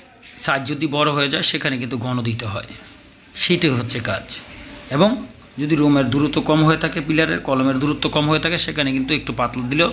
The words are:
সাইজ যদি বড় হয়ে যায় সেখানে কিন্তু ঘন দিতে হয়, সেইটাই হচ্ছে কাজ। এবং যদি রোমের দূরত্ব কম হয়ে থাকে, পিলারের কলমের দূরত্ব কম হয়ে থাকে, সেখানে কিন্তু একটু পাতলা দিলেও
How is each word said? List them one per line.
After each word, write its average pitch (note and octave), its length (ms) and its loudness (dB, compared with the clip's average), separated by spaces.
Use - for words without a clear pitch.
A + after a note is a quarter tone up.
সাইজ C3+ 300 -2
যদি D3 200 -4
বড় D3 240 2
হয়ে C#3+ 180 2
যায় D3+ 140 -2
সেখানে C#3 360 0
কিন্তু B2 200 -6
ঘন B2 240 -2
দিতে A#2 240 -4
হয়, G2+ 200 -8
সেইটাই E3+ 360 2
হচ্ছে A#2 300 -2
কাজ। G2 380 -6
এবং G3 360 2
যদি D3+ 220 0
রোমের C#3+ 300 6
দূরত্ব D3 260 0
কম D#3 200 4
হয়ে D#3+ 160 4
থাকে, E3 140 -2
পিলারের D#3+ 400 2
কলমের C3 340 2
দূরত্ব D3 220 0
কম D3+ 160 2
হয়ে D#3 140 2
থাকে, E3 220 0
সেখানে D3 300 -2
কিন্তু C3 220 -2
একটু - 200 -8
পাতলা B2 320 -2
দিলেও D#3+ 220 2